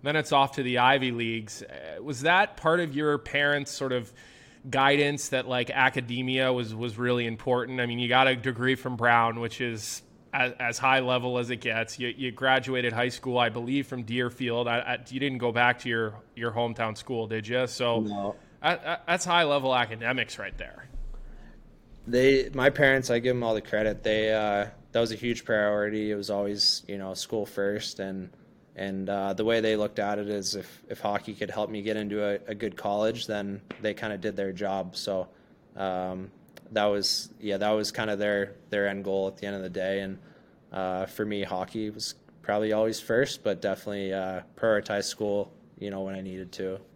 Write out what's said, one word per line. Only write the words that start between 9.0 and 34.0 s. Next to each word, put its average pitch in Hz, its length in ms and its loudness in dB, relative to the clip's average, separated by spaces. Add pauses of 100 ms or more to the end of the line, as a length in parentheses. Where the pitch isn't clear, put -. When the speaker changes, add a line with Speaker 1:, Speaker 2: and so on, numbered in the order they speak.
Speaker 1:
which 113 200 -6
is 113 420 -6 (300)
as, 127 260 0
as 117 200 -2
high 135 220 6
level 123 380 0
as 120 120 -2
it 117 100 -4
gets. 113 380 -2
You, 123 100 -4
you 123 220 -6
graduated 127 640 2
high 120 160 0
school, 123 300 -4
I 117 120 4
believe, 123 360 -2
from 123 180 -8
Deerfield. 120 640 -2
I, 117 100 2
I, 123 200 -4 (120)
you 131 100 -6
didn't 135 180 -2
go 120 140 0
back 120 280 4
to - 80 -6
your, 113 260 0 (200)
your 117 160 -4
hometown 113 460 -2
school, 113 300 -4
did 110 200 -4
you? 123 200 0
So 120 340 0
Speaker 2:
No. 104 360 -4 (260)
Speaker 1:
I, 170 140 2
I, 139 300 -4
that's 175 180 0
high 175 200 4
level 139 300 2
academics 117 640 -2
right 98 180 -10
there. - 320 -14 (1160)
Speaker 2:
They, 127 480 4
my 135 160 6
parents, 135 400 4
I 120 80 4
give 123 180 2
them 123 60 -2
all 113 120 2
the 107 60 0
credit. 107 420 -2
They, 110 300 2
uh, 104 340 2 (260)
that 117 80 2
was 113 120 0
a 107 40 -8
huge 117 280 -4
priority. 104 680 2
It 104 40 0
was 101 160 -4
always, 101 580 2
you 98 100 -6
know, 95 160 -6
school 107 320 -4
first, 101 540 -2
and, 95 300 -6 (460)
and, 98 320 -4
uh, 98 260 0
the 110 100 -2
way 113 160 4
they 110 160 2
looked 104 220 -2
at 104 200 0
it 104 100 -6
is 101 280 -4
if, - 320 -14
if - 120 -10
hockey 104 340 -4
could 101 160 -6
help 104 200 -4
me 107 120 -8
get 107 140 -2
into 104 280 -2
a, 101 140 -2 (100)
a 110 60 -6
good 104 220 -6
college, 110 500 -2
then 101 340 -6 (220)
they 104 120 -2
kinda 107 220 -6